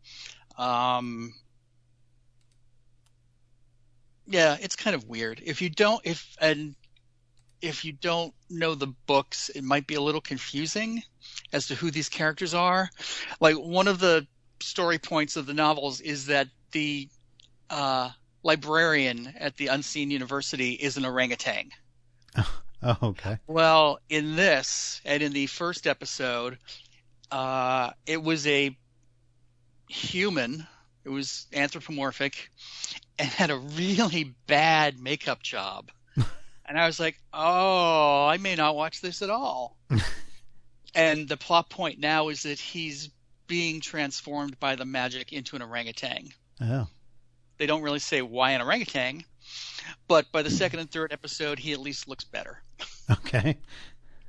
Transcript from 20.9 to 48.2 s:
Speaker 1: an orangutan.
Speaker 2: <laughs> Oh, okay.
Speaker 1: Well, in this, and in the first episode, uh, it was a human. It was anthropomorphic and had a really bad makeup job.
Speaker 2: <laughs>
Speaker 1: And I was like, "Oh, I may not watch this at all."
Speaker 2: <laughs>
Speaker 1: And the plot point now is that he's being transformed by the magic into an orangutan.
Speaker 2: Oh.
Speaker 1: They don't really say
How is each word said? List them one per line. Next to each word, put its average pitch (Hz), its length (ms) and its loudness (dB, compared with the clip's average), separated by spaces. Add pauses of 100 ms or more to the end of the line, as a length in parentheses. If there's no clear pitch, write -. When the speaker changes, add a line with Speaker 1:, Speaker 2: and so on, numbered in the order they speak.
Speaker 1:
an 139 80 -2
orangutan. 127 640 -2 (680)
Speaker 2:
<laughs> 110 100 2 (420)
Oh, 120 160 2
okay. 104 440 -2
Speaker 1:
Well, 160 520 6 (120)
in 156 260 0
this, - 680 2
and 147 160 2
in 147 100 0
the 139 140 0
first 170 400 -6
episode, 127 720 -2 (720)
uh, 131 600 0 (120)
it 160 180 -2
was 156 240 2
a 139 300 4 (1120)
human. 160 800 -2 (360)
It 139 60 -12
was 135 460 -6
anthropomorphic 143 960 -4 (680)
and 147 80 0
had 165 220 0
a 143 80 0
really 160 800 0 (120)
bad 151 540 4
makeup 135 420 -4
job. 98 480 -8 (240)
Speaker 2:
<laughs> 131 120 2 (400)
Speaker 1:
And 147 120 -2
I 170 80 6
was 165 140 -2
like, 160 180 0 (140)
"Oh, 165 920 6
I 156 100 6
may 190 180 -2
not 156 220 2
watch 156 240 -4
this 180 220 -6
at 196 80 -2
all." 214 480 -4 (100)
Speaker 2:
<laughs> - 1080 -4
Speaker 1:
And 156 320 2
the 147 120 -4
plot - 320 2
point 160 300 -6
now 156 280 2
is 147 140 -6
that 143 160 -6
he's 151 500 -8 (380)
being 165 340 -2
transformed 143 800 -6
by 135 160 0
the 127 80 -8
magic 127 480 -4
into 143 240 -10
an 123 60 -8
orangutan. 120 640 -8 (320)
Speaker 2:
Oh. 117 260 -2 (680)
Speaker 1:
They 151 100 -4
don't 151 160 2
really 147 180 -2
say 143 200 0